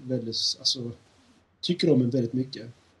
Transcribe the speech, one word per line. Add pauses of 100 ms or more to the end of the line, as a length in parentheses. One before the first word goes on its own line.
väldigt, (220)
alltså, (720)
tycker
om
en
väldigt
mycket, (340)